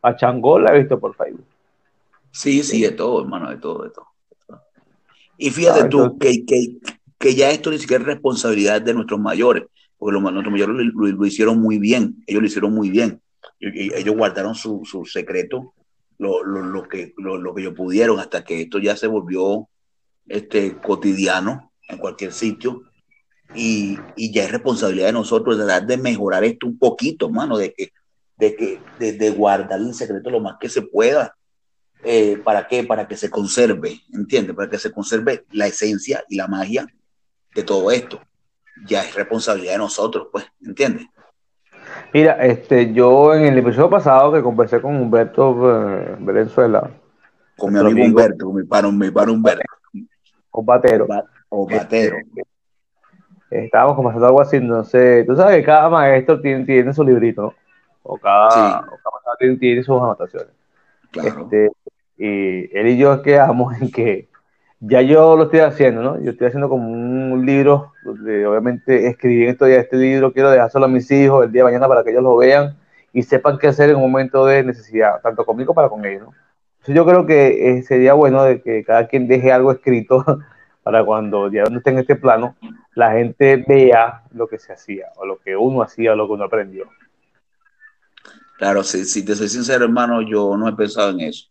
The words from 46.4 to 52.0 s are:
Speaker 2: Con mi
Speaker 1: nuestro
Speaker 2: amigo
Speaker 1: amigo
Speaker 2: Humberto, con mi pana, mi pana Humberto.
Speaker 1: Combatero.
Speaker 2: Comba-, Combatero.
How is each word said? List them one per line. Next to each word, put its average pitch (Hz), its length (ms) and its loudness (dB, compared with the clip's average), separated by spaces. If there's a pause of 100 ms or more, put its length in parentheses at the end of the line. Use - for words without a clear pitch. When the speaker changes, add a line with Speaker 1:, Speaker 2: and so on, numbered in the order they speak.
Speaker 2:
Con 101 160 -6
mi 101 80 2
Speaker 1:
nuestro 107 100 4
Speaker 2:
amigo 113 140 4
Speaker 1:
amigo 113 160 4
Speaker 2:
Humberto, 95 260 2
con 95 100 -8
mi 95 80 -4
pana, 101 280 0
mi 98 180 0
pana 104 220 0
Humberto. 110 300 0 (880)
Speaker 1:
Combatero. 117 560 2
Speaker 2:
Comba-, 101 180 -6 (240)
Combatero. 107 720 -4